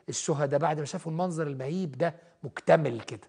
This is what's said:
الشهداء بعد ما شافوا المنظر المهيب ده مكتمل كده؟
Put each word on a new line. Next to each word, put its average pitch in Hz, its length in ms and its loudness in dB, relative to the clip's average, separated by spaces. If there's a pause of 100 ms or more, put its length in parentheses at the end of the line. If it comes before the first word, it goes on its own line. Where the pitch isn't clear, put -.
الشهداء 143 500 2
بعد 151 200 0
ما 147 60 -4
شافوا 165 260 -6
المنظر 165 360 -2
المهيب 143 440 -4
ده 156 240 0 (280)
مكتمل 143 580 2
كده؟ 110 280 -10